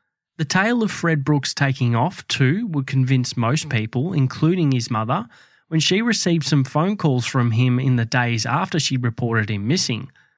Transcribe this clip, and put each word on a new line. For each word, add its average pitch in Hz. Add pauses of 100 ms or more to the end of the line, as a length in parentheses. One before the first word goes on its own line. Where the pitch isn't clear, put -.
(380)
The 160
tale 226
of 214
Fred 160
Brooks 143
taking 131
off, 135
too, 170
would 143
convince 131
most 123
people, 123
including 156
his 120
mother, 123 (420)
when 160
she 185
received 190
some 139
phone 180
calls 131
from 120
him 123
in 131
the 117
days 117
after 160
she -
reported 117
him 104
missing. 135 (280)